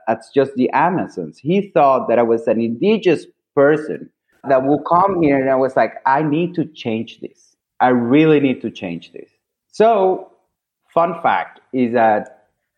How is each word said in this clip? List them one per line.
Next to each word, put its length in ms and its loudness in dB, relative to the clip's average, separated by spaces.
as 260 -4
just 220 0
the 180 0
Amazons. 640 -4
He 320 -2
thought 380 2
that 100 2
I 40 4
was 240 0
an 140 0
indigenous 640 0
person 560 0
that 200 2
will 160 0
come 400 0
here. 180 2
And 80 -2
I 80 0
was 200 -2
like, 180 0
"I 180 0
need 340 -2
to 100 -2
change 540 -8
this. 360 -20
I 80 4
really 520 2
need 220 0
to 80 -8
change 420 -12
this." 180 -20
So, 600 0
fun 300 0
fact 380 -2
is 220 -2
that 540 0